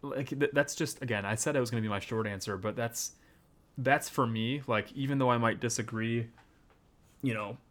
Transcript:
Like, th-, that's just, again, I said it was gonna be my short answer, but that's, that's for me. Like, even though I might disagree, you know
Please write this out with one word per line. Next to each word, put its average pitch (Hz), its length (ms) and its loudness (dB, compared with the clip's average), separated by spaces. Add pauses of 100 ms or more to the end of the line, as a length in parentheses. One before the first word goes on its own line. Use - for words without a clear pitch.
Like, 139 260 -4
th-, 143 240 2
that's 143 240 2
just, - 260 -4
again, 107 220 -2
I 104 100 0
said 147 220 0
it 135 40 4
was 117 100 0
gonna 117 120 0
be 110 60 -2
my 101 100 0
short 110 300 -2
answer, 98 280 -4
but 101 200 -4
that's, 117 360 -4 (640)
that's 135 300 2
for 131 200 2
me. 117 400 0
Like, 107 240 2
even 139 260 0
though 131 120 6
I 120 80 4
might 113 200 4
disagree, 113 720 -2 (960)
you 123 120 2
know 107 220 -4 (140)